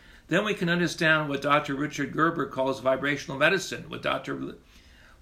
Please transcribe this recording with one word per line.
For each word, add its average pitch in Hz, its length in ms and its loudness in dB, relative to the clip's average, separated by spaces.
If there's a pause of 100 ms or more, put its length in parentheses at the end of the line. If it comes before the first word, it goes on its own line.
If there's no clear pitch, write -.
(280)
then 196 180 2
we 202 80 0
can 175 160 0
understand 160 580 2
what 139 140 -2
Doctor 143 320 2
Richard 143 400 -4
Gerber 151 320 2
calls 131 340 0
vibrational 135 560 0
medicine, 147 520 0
what - 120 -10
Doctor 69 540 -4 (680)